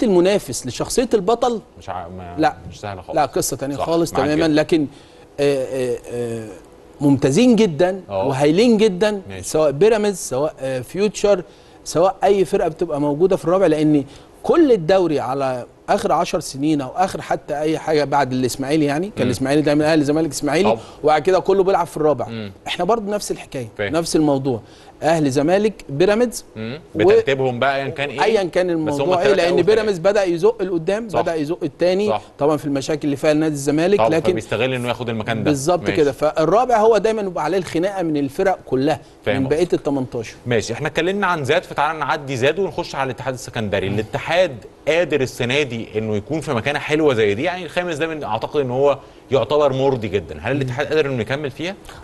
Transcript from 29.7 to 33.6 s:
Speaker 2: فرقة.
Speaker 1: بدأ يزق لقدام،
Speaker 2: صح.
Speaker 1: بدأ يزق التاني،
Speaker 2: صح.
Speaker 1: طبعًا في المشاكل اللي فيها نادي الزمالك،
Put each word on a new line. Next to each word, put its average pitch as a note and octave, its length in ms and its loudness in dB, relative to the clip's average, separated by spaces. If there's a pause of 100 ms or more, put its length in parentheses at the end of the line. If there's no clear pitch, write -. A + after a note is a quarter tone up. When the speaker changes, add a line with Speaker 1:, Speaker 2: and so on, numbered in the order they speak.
Speaker 2:
فرقة. F#3+ 120 2
Speaker 1:
بدأ G3+ 120 2
يزق F3+ 400 2
لقدام، F#3 460 -4
Speaker 2:
صح. D#3+ 120 0
Speaker 1:
بدأ E3+ 140 -2
يزق D#3 280 -2
التاني، F#3 460 0
Speaker 2:
صح. G#2+ 120 -2 (180)
Speaker 1:
طبعًا D3+ 180 2
في C3 80 -6
المشاكل C#3+ 400 -4
اللي C#3+ 100 0
فيها D3+ 180 2
نادي D#3 200 0
الزمالك، D3+ 460 2